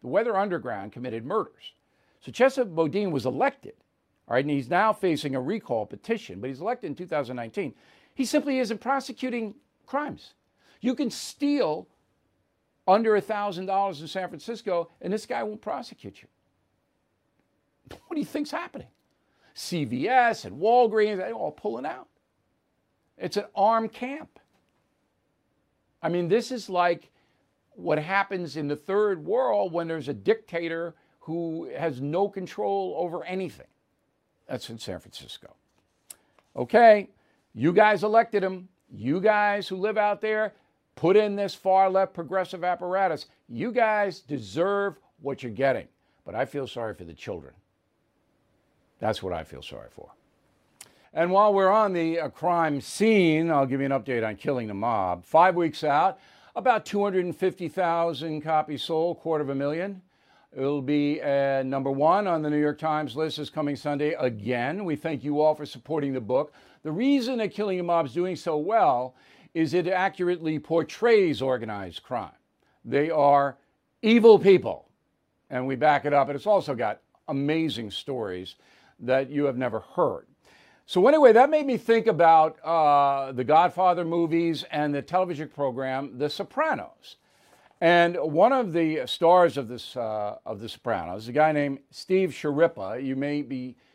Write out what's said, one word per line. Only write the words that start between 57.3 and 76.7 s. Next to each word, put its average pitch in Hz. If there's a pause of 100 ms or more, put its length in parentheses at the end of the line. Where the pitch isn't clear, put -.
fifty 190
thousand 165
copies 156
sold, 170
quarter 156
of 139
a 139
million. 165 (500)
It'll 139
be, 147
uh, 139
number 135
one 165
on 165
the 151
New 147
York 147
Times 151
list 156
this 143
coming 143
Sunday 147
again. 123
We 156
thank 143
you 147
all 156
for 151
supporting 139
the 131
book. 127 (300)
The 156
reason 254
that 214
Killing 202
the 175
Mob's 165
doing 175
so 156
well 151 (400)
is 160
it 175
accurately 180
portrays 165
organized 110
crime. 110 (520)
They 143
are 143 (440)
evil 220
people, 165 (640)
and 127
we 135
back 143
it 147
up. 139
And 143
it's 135
also 175